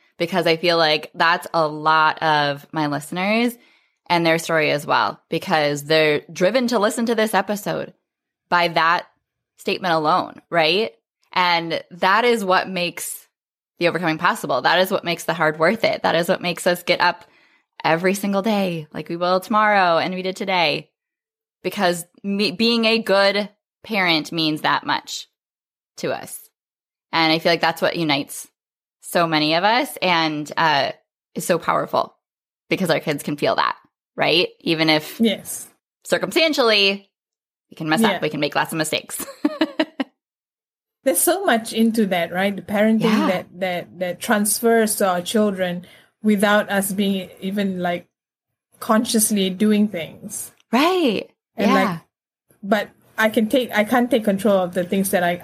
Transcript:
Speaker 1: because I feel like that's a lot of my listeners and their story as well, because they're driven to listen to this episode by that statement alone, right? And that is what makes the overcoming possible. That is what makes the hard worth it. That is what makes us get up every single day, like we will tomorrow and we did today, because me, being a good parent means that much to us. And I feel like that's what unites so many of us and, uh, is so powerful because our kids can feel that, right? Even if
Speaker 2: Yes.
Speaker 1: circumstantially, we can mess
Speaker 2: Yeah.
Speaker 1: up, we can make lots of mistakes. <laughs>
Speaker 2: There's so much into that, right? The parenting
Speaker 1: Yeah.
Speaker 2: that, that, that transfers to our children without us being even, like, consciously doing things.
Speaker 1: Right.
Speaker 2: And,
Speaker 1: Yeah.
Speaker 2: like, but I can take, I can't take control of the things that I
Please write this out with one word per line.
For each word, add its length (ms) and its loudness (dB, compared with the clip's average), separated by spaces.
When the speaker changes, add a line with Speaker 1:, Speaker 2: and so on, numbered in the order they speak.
Speaker 1:
because 300 0
I 80 4
feel 200 2
like 380 2
that's 400 2
a 140 2
lot 520 2
of 520 0
my 160 -2
listeners 680 -2
and 180 2
their 120 4
story 340 0
as 120 -2
well, 460 0
because 540 -2
they're 380 2
driven 360 0
to 120 0
listen 260 0
to 80 0
this 180 0
episode 640 -4
by 200 2
that 380 2
statement 380 -2
alone, 460 0
right? 420 2
And 580 0
that 340 2
is 200 2
what 240 2
makes 580 -8
the 100 2
overcoming 300 -2
possible. 440 0
That 160 4
is 120 2
what 140 -2
makes 200 -4
the 100 -2
hard 240 0
worth 260 2
it. 180 0
That 120 0
is 140 0
what 140 0
makes 240 -4
us 160 0
get 180 0
up 240 0
every 300 2
single 280 -2
day, 500 -2
like 160 -10
we 80 -6
will 240 0
tomorrow 580 2
and 160 -2
we 80 -8
did 140 -4
today, 540 -2
because 440 -2
me, 300 -2
being 340 2
a 120 2
good 500 2
parent 480 -2
means 300 -2
that 240 0
much 420 -6
to 120 -4
us. 380 -10
And 200 2
I 60 2
feel 140 2
like 80 0
that's 220 -2
what 140 0
unites 520 -4
so 260 0
many 280 0
of 100 0
us 380 0
and, 540 0
uh, 360 0
is 100 -8
so 140 0
powerful 580 -2
because 200 -2
our 80 2
kids 240 -4
can 140 -6
feel 200 0
that, 200 0
right? 320 2
Even 300 0
if 300 -2
Speaker 2:
Yes. 480 -2
Speaker 1:
circumstantially, 1040 0
we 60 -20
can 120 -6
mess 120 2
Speaker 2:
Yeah. 120 4
Speaker 1:
up, 100 -4
we 80 -2
can 100 -6
make 160 -2
lots 160 -2
of 60 -4
mistakes. 460 -6
<laughs> 1600 -8
Speaker 2:
There's 160 0
so 240 0
much 280 0
into 340 2
that, 260 -2
right? 220 -2
The 80 -10
parenting 400 2
Speaker 1:
Yeah. 260 2
Speaker 2:
that, 320 -4
that, 400 -6
that 200 -6
transfers 760 2
to 120 0
our 140 0
children 640 -2
without 460 2
us 240 -2
being 380 -2
even, 400 -4
like, 280 -4
consciously 680 0
doing 360 2
things. 640 -10
Speaker 1:
Right. 580 2
Speaker 2:
And, 140 2
Speaker 1:
Yeah. 220 4
Speaker 2:
like, 80 -8
but 280 -2
I 140 2
can 180 0
take, 240 0
I 120 0
can't 260 2
take 140 2
control 340 2
of 160 -2
the 100 -2
things 260 -2
that 120 2
I 220 0